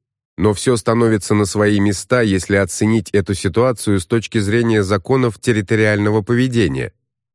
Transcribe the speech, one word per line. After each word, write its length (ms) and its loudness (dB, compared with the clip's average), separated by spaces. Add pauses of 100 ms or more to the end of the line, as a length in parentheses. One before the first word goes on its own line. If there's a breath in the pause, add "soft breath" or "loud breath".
(380)
но 160 2
все 220 0
становится 580 0
на 120 2
свои 340 0
места, 420 0
если 360 0
оценить 540 0
эту 220 0
ситуацию 680 -2
с 40 -10
точки 340 -2
зрения 440 0
законов 560 -2
территориального 800 0
поведения. 720 -2 (440)